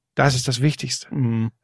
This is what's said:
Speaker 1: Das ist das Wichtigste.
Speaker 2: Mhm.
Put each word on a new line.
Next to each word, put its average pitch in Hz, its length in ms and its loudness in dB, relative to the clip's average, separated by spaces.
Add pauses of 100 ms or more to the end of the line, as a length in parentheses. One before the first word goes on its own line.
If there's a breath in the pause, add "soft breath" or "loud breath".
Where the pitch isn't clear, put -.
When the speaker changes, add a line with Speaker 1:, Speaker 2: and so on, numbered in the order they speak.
(140)
Speaker 1:
Das 135 220 4
ist 127 100 -4
das 123 160 -2
Wichtigste. - 500 -2
Speaker 2:
Mhm. 113 380 0 (140)